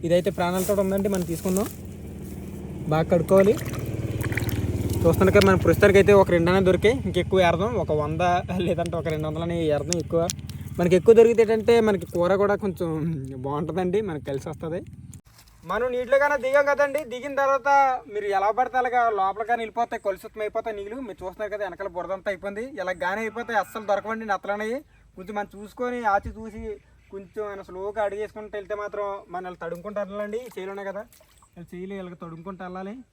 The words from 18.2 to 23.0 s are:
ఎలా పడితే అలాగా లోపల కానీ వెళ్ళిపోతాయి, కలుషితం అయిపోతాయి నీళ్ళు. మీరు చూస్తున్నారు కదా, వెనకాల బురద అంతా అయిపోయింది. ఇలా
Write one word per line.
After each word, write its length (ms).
ఎలా 200
పడితే 220
అలాగా 200
లోపల 280
కానీ 140
వెళ్ళిపోతాయి, 420
కలుషితం 400
అయిపోతాయి 340
నీళ్ళు. 180
మీరు 160
చూస్తున్నారు 320
కదా, 120
వెనకాల 300
బురద 200
అంతా 160
అయిపోయింది. 320
ఇలా 120